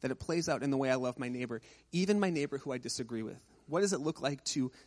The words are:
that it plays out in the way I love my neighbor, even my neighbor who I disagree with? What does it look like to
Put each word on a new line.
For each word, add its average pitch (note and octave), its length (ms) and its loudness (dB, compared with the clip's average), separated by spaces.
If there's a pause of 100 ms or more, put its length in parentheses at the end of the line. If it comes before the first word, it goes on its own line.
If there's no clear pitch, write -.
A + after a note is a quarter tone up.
that B2+ 100 0
it C3 60 -2
plays E3+ 320 0
out C3 140 0
in C#3 80 2
the C3+ 60 2
way C3+ 140 4
I C3 60 6
love B2+ 220 -2
my B2 100 -4
neighbor, B2 320 -4 (320)
even F#3+ 260 4
my F#3+ 120 4
neighbor C#3+ 280 0
who C3+ 140 -6
I B2+ 60 -4
disagree A#2+ 440 -4
with? A2 160 -8 (280)
What F3 160 2
does G3 100 4
it D3 80 0
look D3+ 200 0
like C#3 260 -2
to B2+ 260 0 (140)